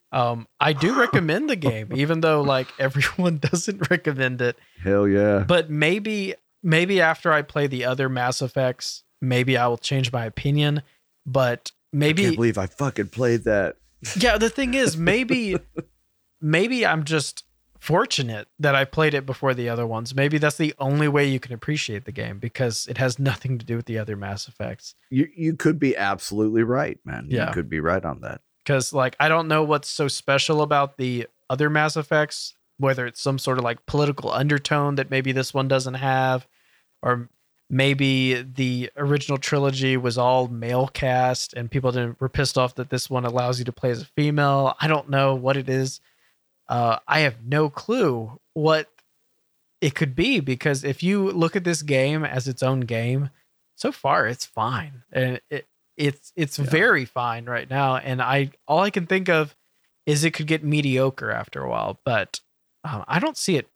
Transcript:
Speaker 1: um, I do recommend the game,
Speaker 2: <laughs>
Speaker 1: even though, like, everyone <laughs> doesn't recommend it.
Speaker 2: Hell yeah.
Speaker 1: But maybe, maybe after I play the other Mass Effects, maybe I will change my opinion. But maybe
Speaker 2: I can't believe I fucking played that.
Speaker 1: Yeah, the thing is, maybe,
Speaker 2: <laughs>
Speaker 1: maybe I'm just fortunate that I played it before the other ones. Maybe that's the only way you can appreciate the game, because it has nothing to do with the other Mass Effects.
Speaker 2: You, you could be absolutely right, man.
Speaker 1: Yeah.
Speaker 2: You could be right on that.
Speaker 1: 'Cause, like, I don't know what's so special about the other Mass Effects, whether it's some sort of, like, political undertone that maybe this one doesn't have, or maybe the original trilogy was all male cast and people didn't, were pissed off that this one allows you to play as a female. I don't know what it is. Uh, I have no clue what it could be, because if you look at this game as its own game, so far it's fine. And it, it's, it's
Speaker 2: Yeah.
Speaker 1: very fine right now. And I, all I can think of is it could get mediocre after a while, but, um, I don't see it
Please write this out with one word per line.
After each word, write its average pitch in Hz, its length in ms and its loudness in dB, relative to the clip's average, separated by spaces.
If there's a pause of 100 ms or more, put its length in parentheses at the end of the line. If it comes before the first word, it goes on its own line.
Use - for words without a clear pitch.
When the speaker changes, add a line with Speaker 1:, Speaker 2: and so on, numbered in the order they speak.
(120)
Speaker 1:
um, 120 360 0 (120)
I 151 140 4
do 185 260 2
recommend 233 500 2
the 247 60 0
game, 117 360 -2
Speaker 2:
<laughs> 165 40 -4
Speaker 1:
even 160 260 0
though, 156 200 4
like, 135 260 2 (120)
everyone 143 580 0
<laughs> 139 40 -12
doesn't 175 480 -2
recommend 131 520 0
it. 120 160 0 (240)
Speaker 2:
Hell 101 260 4
yeah. 101 400 4
Speaker 1:
But 165 220 2
maybe, 190 680 0 (260)
maybe 180 400 4
after 165 300 2
I 151 100 4
play 143 260 -2
the 123 180 -4
other 131 240 0
Mass 127 320 -2
Effects, 127 600 -4 (180)
maybe 127 360 2
I 123 100 2
will 120 100 0
change 131 340 -2
my 117 140 -4
opinion. 147 560 0 (440)
But 127 460 0 (200)
maybe 151 320 2
Speaker 2:
I - 20 4
can't 165 100 2
believe 113 220 2
I 92 100 0
fucking - 420 -4
played 117 360 0
that. 101 320 2 (400)
Speaker 1:
Yeah, 220 200 4
the 226 120 2
thing 254 240 -2
is, 226 240 2
maybe, 220 580 0 (440)
Speaker 2:
<laughs> - 420 -20
Speaker 1:
maybe 202 440 2
I'm 160 200 2
just - 400 -4 (340)
fortunate 135 680 0 (120)
that 143 160 4
I 135 100 4
played 151 280 2
it 135 120 -2
before 135 280 0
the 120 160 -4
other 117 180 -2
ones. 113 260 -6
Maybe 143 240 2
that's 151 200 2
the 151 200 0
only 143 300 2
way 143 180 4
you 131 140 0
can 123 140 -12
appreciate 117 520 -6
the 104 60 -10
game, 110 260 -8
because 117 500 -4
it 117 100 -8
has 127 200 0
nothing 131 400 -2
to 113 80 -14
do 117 120 -4
with 120 80 -8
the 110 120 -6
other 107 200 -6
Mass 98 320 -8
Effects. - 440 -12 (160)
Speaker 2:
You, 135 260 2
you 160 200 -2
could 156 240 2
be 135 160 2
absolutely 104 680 0
right, 127 420 -2
man. 62 240 -10
Speaker 1:
Yeah. - 180 0
Speaker 2:
You - 60 -4
could 82 160 -4
be 78 100 -4
right 87 240 0
on 67 180 -6
that. 57 200 -12 (240)
Speaker 1:
'Cause, 135 280 0
like, 131 260 0
I 147 80 4
don't 160 220 2
know 156 140 2
what's 147 260 0
so 147 180 0
special 139 540 0
about 143 360 0
the 123 300 -4 (220)
other 147 200 2
Mass 151 280 2
Effects, - 580 -2 (220)
whether 131 280 0
it's 117 160 -10
some 139 180 0
sort 127 180 -2
of, 127 80 0
like, 120 200 -4
political 143 460 0
undertone 143 640 0
that 135 140 -2
maybe 135 240 0
this 131 200 -2
one 135 140 0
doesn't 131 280 0
have, 131 520 0 (540)
or 123 260 0 (420)
maybe 135 720 2
the 127 540 -4
original 143 420 0
trilogy 135 600 0
was 123 200 -2
all 127 300 2
male 123 400 0
cast 127 640 0
and 120 180 -8
people 127 200 0
didn't, 120 300 -2
were 131 80 0
pissed 139 280 -2
off 127 180 2
that 127 140 -8
this 127 200 -4
one 127 160 -2
allows 123 340 -2
you 120 60 -6
to 123 80 -6
play - 180 -4
as 117 100 -4
a 143 40 -14
female. 143 760 0
I 156 80 0
don't 151 220 0
know 135 260 2
what 131 220 0
it 135 100 -6
is. 131 320 -2 (680)
Uh, 120 380 2
I 147 140 2
have 117 240 0
no 147 240 2
clue 143 720 -2 (140)
what 156 360 2 (920)
it 143 140 2
could 135 200 -2
be, 247 240 2
because 135 460 -2
if 139 180 -4
you 196 280 2
look 170 260 0
at 175 80 -4
this 160 160 0
game 147 420 0
as 131 240 -4
its 131 160 -4
own 131 180 2
game, 120 480 -2 (460)
so - 160 -4
far 143 360 0
it's 123 180 -6
fine. 120 640 -6
And 127 380 -2
it, 143 160 -8 (320)
it's, 143 380 -4
it's 160 240 -4
Speaker 2:
Yeah. 139 60 -2
Speaker 1:
very 156 400 4
fine 117 400 -4
right 123 240 -6
now. 131 280 2
And 131 240 -4
I, 135 300 0 (160)
all 156 140 2
I 202 100 2
can 180 160 -4
think 190 220 0
of 156 260 2 (500)
is 147 180 2
it 160 100 2
could 156 140 -6
get 156 160 0
mediocre 135 680 0
after 107 320 -6
a - 60 -4
while, 76 360 -4
but, 104 340 -2 (440)
um, 127 240 -8
I 160 120 0
don't 294 180 -2
see 175 200 0
it - 180 -6